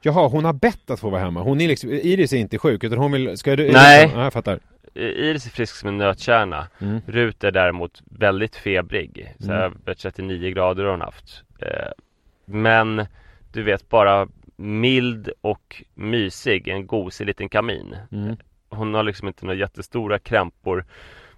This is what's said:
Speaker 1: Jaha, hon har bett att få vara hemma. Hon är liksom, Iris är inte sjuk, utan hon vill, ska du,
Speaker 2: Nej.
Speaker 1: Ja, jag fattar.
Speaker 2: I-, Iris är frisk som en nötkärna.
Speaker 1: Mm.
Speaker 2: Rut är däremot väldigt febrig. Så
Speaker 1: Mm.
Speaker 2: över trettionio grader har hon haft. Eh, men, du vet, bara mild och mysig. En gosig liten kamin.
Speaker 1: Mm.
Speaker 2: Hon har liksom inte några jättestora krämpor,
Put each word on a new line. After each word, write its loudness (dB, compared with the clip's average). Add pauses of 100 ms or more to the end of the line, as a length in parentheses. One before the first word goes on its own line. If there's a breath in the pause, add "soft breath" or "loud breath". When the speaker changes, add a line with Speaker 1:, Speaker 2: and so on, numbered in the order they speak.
Speaker 1:
Jaha, 2
hon 0
har 2
bett -2
att -6
få -4
vara -2
hemma. -4
Hon 0
är 0
liksom, -2
Iris 0
är 0
inte -2
sjuk, 0
utan -2
hon 0
vill, -2
ska 0
du, 2
Speaker 2:
Nej. 12
Speaker 1:
Ja, -2
jag -2
fattar. -4 (340)
Speaker 2:
I-, -10 (280)
Iris -6
är -14
frisk -6
som -8
en -4
nötkärna. 0 (120)
Speaker 1:
Mm. -6
Speaker 2:
Rut -2
är 2
däremot -2
väldigt -2
febrig. -6
Så -6
Speaker 1:
Mm. -2 (280)
Speaker 2:
över -6
trettionio -8
grader -2
har 0
hon -4
haft. -16 (160)
Eh, -8 (540)
men, 0 (480 soft breath)
du -8
vet, -2
bara 4 (280)
mild -2 (120)
och -8 (100)
mysig. -4
En -8
gosig -6
liten -8
kamin. -4 (160)
Speaker 1:
Mm. -6 (340)
Speaker 2:
Hon -8
har 0
liksom -6
inte -14
några -6
jättestora -6
krämpor, -4 (520 loud breath)